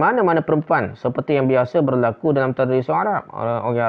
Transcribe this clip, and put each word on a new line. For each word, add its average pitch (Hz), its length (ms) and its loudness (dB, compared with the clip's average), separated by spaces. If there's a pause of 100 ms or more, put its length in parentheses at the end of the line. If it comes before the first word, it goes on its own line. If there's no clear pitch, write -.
mana-mana 180 400 2
perempuan 151 560 -2
seperti 139 400 -2
yang 131 160 2
biasa 139 320 2
berlaku 127 480 0
dalam 131 240 0
tradisi 127 320 0
Arab. 175 400 -2
Orang, 117 400 -4
orang 120 200 0